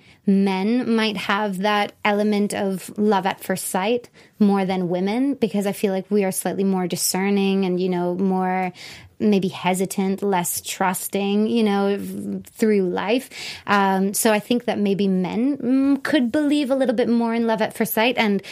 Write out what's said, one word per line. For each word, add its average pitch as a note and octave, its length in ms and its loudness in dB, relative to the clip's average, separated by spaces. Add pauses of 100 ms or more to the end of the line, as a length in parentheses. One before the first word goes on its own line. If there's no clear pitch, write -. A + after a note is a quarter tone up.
(280)
men G3 680 2
might A3 220 0
have G3+ 420 -2
that G#3 340 0 (120)
element G#3 480 2
of G3 460 -4
love G#3 260 2
at F#3+ 160 -4
first - 280 -4
sight A3 420 -2 (260)
more G3 260 4
than F#3 260 -2
women, G3+ 440 0
because G#3 320 -2
I G3+ 60 0
feel G3 200 -2
like F#3+ 200 -4
we G#3 120 4
are F#3+ 80 0
slightly F#3 320 -4
more F#3+ 240 0
discerning G3 760 0
and, F3+ 160 0
you F#3 80 0
know, F3 240 0
more F#3 580 0 (480)
maybe G3 280 4
hesitant, F#3+ 760 -2
less F#3+ 400 -2
trusting, G3+ 840 -2
you A#3 160 2
know, G3+ 360 2
v-, G3 520 -8
through G#3+ 320 2
life. F#3+ 480 -2 (340)
Um, G3 480 2
so A3 180 2
I G#3 60 4
think A#3+ 280 -2
that G3+ 120 -2
maybe G3 300 2
men, F#3+ 500 0
mm, C4+ 460 2
could B3 280 2
believe D4 380 2
a C4+ 60 2
little C4 180 2
bit A3+ 160 0
more A#3 240 0
in A#3 140 0
love A3 160 0
at A3 100 -2
first - 220 -2
sight. A3+ 240 2
And G3+ 320 2